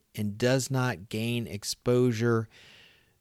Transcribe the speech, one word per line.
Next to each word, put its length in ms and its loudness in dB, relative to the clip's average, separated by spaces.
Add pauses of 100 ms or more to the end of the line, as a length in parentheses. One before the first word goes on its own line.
(140)
and 220 -4
does 340 2
not 380 -2
gain 380 -4
exposure 1040 0 (720)